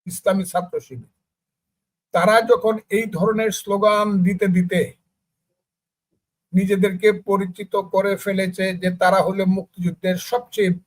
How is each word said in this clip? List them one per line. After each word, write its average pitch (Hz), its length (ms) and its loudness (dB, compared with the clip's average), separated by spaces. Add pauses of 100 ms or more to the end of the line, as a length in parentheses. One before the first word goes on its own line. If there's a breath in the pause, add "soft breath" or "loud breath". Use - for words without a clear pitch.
ইসলামী 190 360 -2
ছাত্র 180 360 -6
শিবির, - 340 -16 (1000)
তারা 208 300 4
যখন 220 360 2 (120)
এই 220 160 0
ধরনের 214 460 -2
স্লোগান 208 720 0
দিতে 196 240 0
দিতে 180 460 0 (1600)
নিজেদেরকে 196 580 2
পরিচিত 196 640 -4
করে 196 400 0
ফেলেছে 190 580 -4
যে 180 220 -4
তারা 185 260 4
হলো 190 240 -2
মুক্তিযুদ্ধের 185 680 -2
সবচেয়ে 214 540 -2 (180)